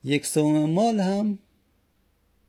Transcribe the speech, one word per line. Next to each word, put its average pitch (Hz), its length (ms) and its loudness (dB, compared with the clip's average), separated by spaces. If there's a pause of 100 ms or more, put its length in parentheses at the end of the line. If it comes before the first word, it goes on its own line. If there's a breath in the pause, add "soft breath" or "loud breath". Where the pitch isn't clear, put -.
یک 139 220 -2
سوم 151 440 2
مال 214 300 2
هم 196 380 -2 (1120)